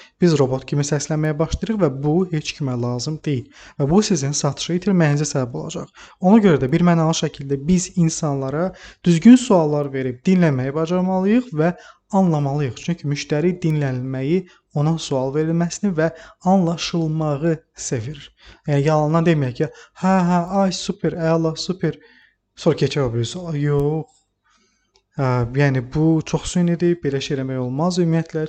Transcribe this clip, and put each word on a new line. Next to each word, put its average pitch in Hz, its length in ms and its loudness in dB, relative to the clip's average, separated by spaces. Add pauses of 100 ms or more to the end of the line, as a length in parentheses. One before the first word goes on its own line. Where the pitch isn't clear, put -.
(200)
Biz 165 180 4
robot 131 280 0
kimi 143 180 -2
səslənməyə 151 540 -2
başlayırıq 185 420 -4
və 165 80 2 (140)
bu 147 140 0 (160)
heç 156 260 -6
kimə 131 240 -4
lazım 123 420 -4
deyil. 143 220 -4 (340)
Və 143 100 0
bu 196 120 6
sizin 143 340 -2
satışı 151 400 -4
itirməyinizə 156 540 2
səbəb 127 320 -4
olacaq. - 260 -12 (320)
Ona 202 240 6
görə 156 160 6
də 127 120 -2
bir 165 120 2
mənalı 165 380 4
şəkildə 139 460 -6
biz 180 280 2
insanlara 160 800 -2 (300)
düzgün 202 360 8
suallar 151 520 2
verib 131 340 -6
dinləməyi 147 480 2
bacarmalıyıq 185 840 0
və 165 160 2 (400)
anlamalıyıq. 147 720 0
Çünki 170 240 -6
müştəri 151 560 -2
dinlənilməyi, 139 800 -2 (300)
ona 156 240 0
sual 135 360 -4
verilməsini 165 640 -2
və 160 160 0 (320)
anlaşılmağı 160 1120 0 (180)
sevir. 143 540 -8 (400)
Yəni, 143 180 0
yalandan 156 460 2
deməyək 135 240 -2
ki, 151 120 -2 (360)
hə, 190 120 4 (120)
hə, 180 120 2 (220)
ay, 190 140 2
super, 170 400 -6
əla, 160 400 0
super. 170 400 -4 (640)
Sonra 147 180 2
keçək 143 280 0
o 120 100 -4
biri 117 100 -2
suala. 170 320 -8
Yox. 147 600 -2 (1040)
Hə, 135 100 0 (300)
yəni, 135 240 2 (120)
bu 160 320 2
çox - 280 -4
sünidir, 175 480 2
belə 139 200 -2
şey 139 160 -4
eləmək 131 240 -4
olmaz. 151 400 -2
Ümumiyyətlə, 160 460 -2